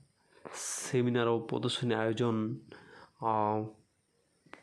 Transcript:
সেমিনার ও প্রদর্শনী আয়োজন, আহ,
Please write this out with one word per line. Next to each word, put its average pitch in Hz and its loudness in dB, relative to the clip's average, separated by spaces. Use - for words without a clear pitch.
সেমিনার 120 0
ও 117 4
প্রদর্শনী 120 -2
আয়োজন, 110 0
আহ, 107 2